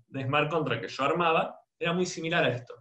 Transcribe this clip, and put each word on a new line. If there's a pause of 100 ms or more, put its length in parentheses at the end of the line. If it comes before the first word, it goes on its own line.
de
smart
contract
que
yo
armaba (180)
era
muy
similar
a
esto.